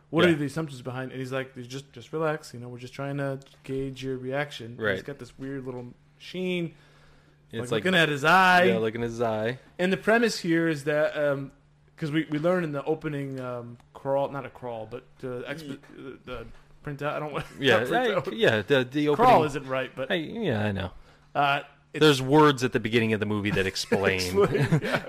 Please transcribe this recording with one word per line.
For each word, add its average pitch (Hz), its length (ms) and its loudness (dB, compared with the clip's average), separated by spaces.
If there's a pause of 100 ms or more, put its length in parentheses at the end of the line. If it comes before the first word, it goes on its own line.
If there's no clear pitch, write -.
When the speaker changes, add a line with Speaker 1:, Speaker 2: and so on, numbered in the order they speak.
Speaker 1:
What 170 160 4
Speaker 2:
Yeah. 175 60 6
Speaker 1:
are 160 40 4
the 147 100 -2
assumptions 139 360 -6
behind?" 127 300 -8
And 127 100 -10
he's 127 100 -8
like, 131 240 -6 (120)
"Just, 135 260 -12
just - 180 -18
relax. 156 420 -4
You 120 60 -12
know, 120 80 -14
we're 123 100 -14
just 123 160 -16
trying 139 240 -6
to 139 220 -4 (240)
gauge 135 400 -6
your 131 140 -4
reaction." 127 560 -6
And 117 80 -18
Speaker 2:
Right. 107 140 2
Speaker 1:
he's 98 80 -6
got 139 160 -10
this 120 200 -16
weird 135 260 -8
little 123 280 -12 (240)
machine. 180 560 -4 (800)
Speaker 2:
It's 117 200 -6
Speaker 1:
Like, - 0 -
Speaker 2:
like, 110 140 0
Speaker 1:
looking 185 140 4
at 156 100 4
his 143 160 -2
eye. 180 400 8
Speaker 2:
yeah, 117 120 4
looking 110 260 0
at 117 60 -2
his 117 120 -4
eye. 113 380 0 (200)
Speaker 1:
And 180 140 2
the 180 40 0
premise 220 420 2
here 165 280 2
is 151 160 -2
that, 151 340 0
um, 139 340 -2 (460)
'cause 156 140 -4
we, 156 180 2
we 151 100 -2
learn 175 240 2
in 156 100 -4
the 139 120 -4
opening, 143 540 -4
um, 120 380 -10 (160)
crawl, 139 360 -2
not 131 160 -8
a 120 40 -12
crawl, 117 400 -10
but, 120 140 -12 (200)
uh, 123 280 -8
expo-, 151 180 -12 (280)
Speaker 2:
Ye- 131 140 -16
Speaker 1:
uh, - 0 - (140)
the 117 200 -12 (400)
printout. 147 280 -6
I 139 60 -4
don't 151 140 -6
want 143 180 -6
<laughs> 80 80 -18
Speaker 2:
Yeah, 123 200 4
Speaker 1:
not 123 80 -2
printout. 202 460 0
Speaker 2:
I, - 20 -10
yeah, 147 260 2
the, 127 280 2
the 147 200 0
opening 180 200 4
Speaker 1:
Crawl 185 160 8
isn't 143 220 -6
right, 131 280 -4
but 131 160 -4
Speaker 2:
I, 196 40 0
yeah, 160 480 -2
I 107 80 0
know. 92 200 -4 (420)
Speaker 1:
uh, 143 280 2 (320)
it's 151 100 0
Speaker 2:
There's 143 180 6
words 139 440 6
at 117 80 0
the 123 80 2
beginning 110 320 2
of 101 80 0
the 107 40 0
movie 104 260 0
that 95 140 2
Speaker 1:
<laughs> - 0 -
Speaker 2:
explain. 95 540 0
Speaker 1:
Explain, 143 640 2
yeah. - 260 -2